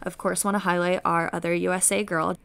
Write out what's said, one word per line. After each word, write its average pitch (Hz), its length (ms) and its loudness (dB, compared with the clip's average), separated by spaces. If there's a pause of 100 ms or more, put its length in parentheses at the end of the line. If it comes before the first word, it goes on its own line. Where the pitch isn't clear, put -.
of - 160 -8
course, 185 280 -2
wanna 202 160 0
highlight 180 440 2
our 170 260 2
other 170 240 -2
U 180 180 0
S 185 200 0
A 202 120 0
girl, 180 400 -2